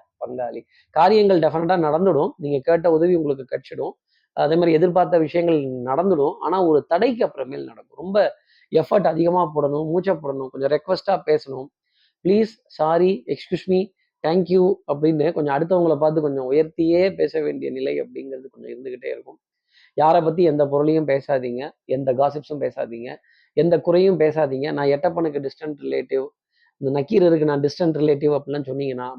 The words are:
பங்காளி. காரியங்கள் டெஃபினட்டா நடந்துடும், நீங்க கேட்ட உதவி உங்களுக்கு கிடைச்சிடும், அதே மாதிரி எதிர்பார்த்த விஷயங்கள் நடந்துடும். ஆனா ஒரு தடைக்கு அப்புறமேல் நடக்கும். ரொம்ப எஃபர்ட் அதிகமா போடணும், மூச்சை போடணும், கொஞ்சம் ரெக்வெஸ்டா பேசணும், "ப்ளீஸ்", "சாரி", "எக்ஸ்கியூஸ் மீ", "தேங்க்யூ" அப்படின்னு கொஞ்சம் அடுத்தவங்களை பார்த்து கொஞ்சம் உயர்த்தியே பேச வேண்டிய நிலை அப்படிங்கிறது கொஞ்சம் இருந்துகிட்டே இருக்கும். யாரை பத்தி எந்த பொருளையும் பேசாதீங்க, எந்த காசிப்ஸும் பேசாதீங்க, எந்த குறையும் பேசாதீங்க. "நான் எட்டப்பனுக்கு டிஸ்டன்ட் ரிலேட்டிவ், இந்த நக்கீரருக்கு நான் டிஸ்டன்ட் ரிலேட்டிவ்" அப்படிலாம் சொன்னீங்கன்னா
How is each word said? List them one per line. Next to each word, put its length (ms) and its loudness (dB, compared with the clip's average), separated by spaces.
பங்காளி. 440 -8
காரியங்கள் 420 6
டெஃபினட்டா 400 2
நடந்துடும், 580 2
நீங்க 260 -4
கேட்ட 300 2
உதவி 220 4
உங்களுக்கு 300 -2
கிடைச்சிடும், 500 -10
அதே 180 0
மாதிரி 180 4
எதிர்பார்த்த 460 2
விஷயங்கள் 400 2
நடந்துடும். 560 0
ஆனா 260 0
ஒரு 120 4
தடைக்கு 360 0
அப்புறமேல் 400 -8
நடக்கும். 340 -20
ரொம்ப 200 -4
எஃபர்ட் 340 2
அதிகமா 380 2
போடணும், 420 -2
மூச்சை 280 0
போடணும், 360 -8
கொஞ்சம் 200 -4
ரெக்வெஸ்டா 540 -2
பேசணும், 440 -2
"ப்ளீஸ்", 280 2
"சாரி", 460 2
"எக்ஸ்கியூஸ் 400 -6
மீ", 140 2
"தேங்க்யூ" 400 2
அப்படின்னு 460 0
கொஞ்சம் 220 -2
அடுத்தவங்களை 440 2
பார்த்து 220 2
கொஞ்சம் 240 -2
உயர்த்தியே 680 0
பேச 260 -2
வேண்டிய 300 -6
நிலை 300 -4
அப்படிங்கிறது 500 -12
கொஞ்சம் 220 -18
இருந்துகிட்டே 380 -12
இருக்கும். 280 -14
யாரை 260 4
பத்தி 220 0
எந்த 260 2
பொருளையும் 380 0
பேசாதீங்க, 640 -4
எந்த 280 -2
காசிப்ஸும் 480 -2
பேசாதீங்க, 560 -8
எந்த 280 2
குறையும் 400 2
பேசாதீங்க. 520 0
"நான் 140 -2
எட்டப்பனுக்கு 540 0
டிஸ்டன்ட் 420 -10
ரிலேட்டிவ், 420 -4
இந்த 240 -2
நக்கீரருக்கு 440 2
நான் 160 0
டிஸ்டன்ட் 380 -2
ரிலேட்டிவ்" 340 2
அப்படிலாம் 360 -6
சொன்னீங்கன்னா 500 -6